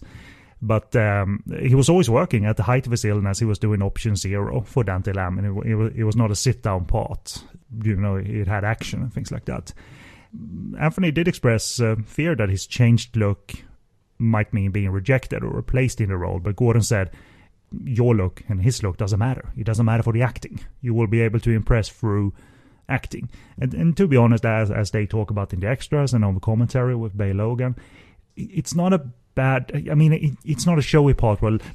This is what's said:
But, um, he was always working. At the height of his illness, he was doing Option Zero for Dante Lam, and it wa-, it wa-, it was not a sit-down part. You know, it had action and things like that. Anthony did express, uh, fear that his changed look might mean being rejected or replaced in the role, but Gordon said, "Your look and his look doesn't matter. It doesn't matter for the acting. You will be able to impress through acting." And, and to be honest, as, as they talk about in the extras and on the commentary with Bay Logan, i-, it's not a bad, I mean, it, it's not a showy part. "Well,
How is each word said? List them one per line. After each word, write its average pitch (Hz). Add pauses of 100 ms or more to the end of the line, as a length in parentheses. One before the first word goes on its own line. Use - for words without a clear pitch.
(600)
But, 110
um, 101 (160)
he 131
was 135
always 170
working. 120
At 107
the 101
height 127
of 117
his 117
illness, 101
he 117
was 104
doing 104
Option 101
Zero 101
for 113
Dante 95
Lam, 92
and 101
it 101
wa-, 101
it 110
wa-, 110
it 113
was 107
not 117
a 101
sit-down 95
part. - (400)
You 107
know, 98
it 98
had 101
action -
and 123
things -
like -
that. - (1080)
Anthony 160
did 170
express, 120
uh, 110
fear 156
that 104
his 95
changed 117
look 101 (640)
might 110
mean 98
being 98
rejected -
or -
replaced 127
in 104
the 95
role, 90
but 92
Gordon 117
said, 98 (720)
"Your 120
look 92
and 98
his 120
look 90
doesn't 101
matter. 127
It 104
doesn't 113
matter 113
for 113
the 117
acting. - (180)
You 120
will 113
be 113
able 113
to 120
impress 110
through 101 (540)
acting." 127 (300)
And, 131
and 165
to 196
be 139
honest, 117
as, 110
as 101
they 107
talk 107
about 101
in 92
the 98
extras 131
and 110
on 95
the 90
commentary 123
with 110
Bay 98
Logan, 120 (600)
i-, -
it's -
not 180
a 151 (300)
bad, 131
I 156
mean, 156
it, 151
it's 151
not 170
a -
showy 143
part. 107
"Well, 110 (180)